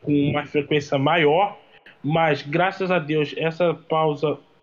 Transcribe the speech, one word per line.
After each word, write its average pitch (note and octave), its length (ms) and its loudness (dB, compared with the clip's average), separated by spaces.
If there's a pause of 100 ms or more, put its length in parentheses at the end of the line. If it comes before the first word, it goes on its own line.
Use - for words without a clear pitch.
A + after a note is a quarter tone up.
com D3 280 0
uma D3 160 -4
frequência C#3+ 520 -2
maior, D#3+ 600 2 (460)
mas, D3+ 380 2
graças F3+ 500 -2
a F3+ 80 2
Deus, D3+ 380 -2
essa E3 360 0
pausa D#3 640 -2 (240)